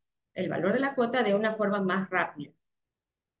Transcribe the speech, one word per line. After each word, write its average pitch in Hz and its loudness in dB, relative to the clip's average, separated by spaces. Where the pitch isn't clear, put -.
el 185 -4
valor 160 0
de 247 2
la 269 -2
cuota 240 2
de 202 2
una 214 0
forma 208 0
más 190 0
rápida. 170 -4